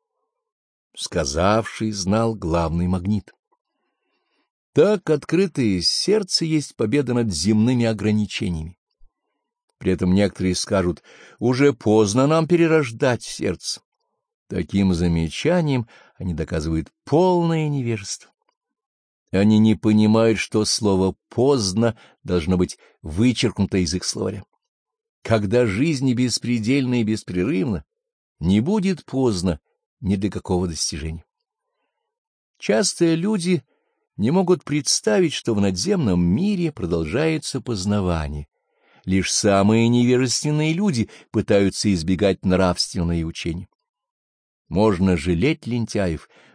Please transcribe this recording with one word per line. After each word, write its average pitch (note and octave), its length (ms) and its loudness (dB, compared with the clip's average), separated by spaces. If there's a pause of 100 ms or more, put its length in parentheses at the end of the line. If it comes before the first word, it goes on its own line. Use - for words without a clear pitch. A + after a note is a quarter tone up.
(960)
Сказавший F#2+ 1000 -2
знал G#2+ 420 -2
главный E2+ 540 -2
магнит. F#2 440 -2 (1400)
Так F#3+ 380 2
открытое C#3+ 720 0
сердце F#3 640 -2
есть D#3 300 -2
победа B2 360 0
над A#2 180 0
земными A2 540 2
ограничениями. G#2 920 -2 (1000)
При F#2 160 -2
этом F2+ 220 2
некоторые F#2 400 0
скажут: F2+ 480 -2 (360)
«Уже B2+ 360 2
поздно A2 520 2
нам D#3+ 220 2
перерождать D3+ 760 2
сердце». - 600 -8 (680)
Таким F#2+ 460 0
замечанием A2+ 920 0 (300)
они F#2 160 -6
доказывают D#2+ 580 -4 (140)
полное E3 640 0
невежество. A#2 640 -6 (1000)
Они G#2 280 4
не A2 160 6
понимают, G#2+ 640 4
что - 260 -2
слово F#2+ 520 0 (120)
«поздно» A#2 720 0 (240)
должно F2+ 340 0
быть F2 220 -2 (240)
вычеркнуто G#2 760 0
из F2 180 0
их F2+ 100 -4
словаря. G2+ 380 -6 (800)
Когда A2+ 440 0
жизнь C3 480 0
беспредельна A#2+ 840 -2
и A2+ 40 0
беспрерывна, G#2+ 800 -2 (560)
не F#2+ 200 4
будет F#3 440 -2
поздно F#2+ 560 0 (400)
ни G2 160 0
для G2 140 -2
какого F#2 360 -2
достижения. D#2+ 580 -8 (1300)
Часто F#3+ 560 0
люди F3+ 500 -2 (540)
не A2 120 0
могут F3 340 2
представить, D#3+ 680 0
что - 220 -4
в G#2 60 0
надземном G2 600 0
мире E3+ 500 0
продолжается A#2 880 -4
познавание. F2+ 880 -2 (560)
Лишь F#2 280 0
самые G#2 560 4
невежественные B2+ 840 0
люди D#3+ 340 -2 (220)
пытаются G2+ 640 2
избегать F2+ 500 0
нравственные F2 800 0
учения. E2+ 440 -8 (1000)
Можно F#2+ 480 2
жалеть F2 500 -2
лентяев, A2 640 -4 (260)